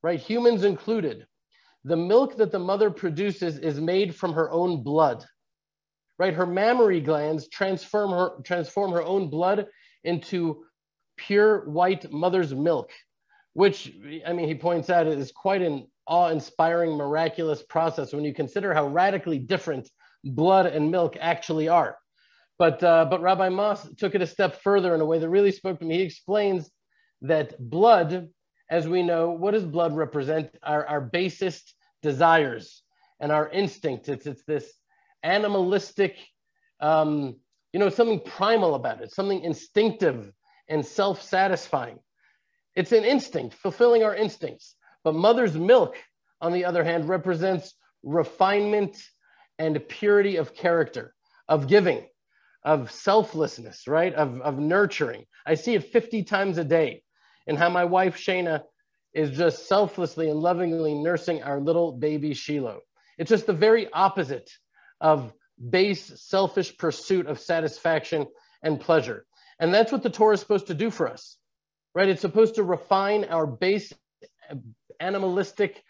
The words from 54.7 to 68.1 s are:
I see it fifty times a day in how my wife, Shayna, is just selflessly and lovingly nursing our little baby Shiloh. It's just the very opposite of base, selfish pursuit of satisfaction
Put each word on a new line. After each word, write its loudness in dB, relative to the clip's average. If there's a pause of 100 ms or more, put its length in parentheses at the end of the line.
I 0
see -2
it -4
fifty 0
times -2
a -2
day 0 (460)
in -2
how 4
my 2
wife, 2
Shayna, -2 (520)
is -2
just 0
selflessly 0
and -2
lovingly 0
nursing -2
our -4
little 0
baby -4
Shiloh. -8 (360)
It's -8
just 2
the 0
very 4
opposite -2 (520)
of 2 (380)
base, 0 (100)
selfish -2
pursuit -2
of -8
satisfaction -2 (360)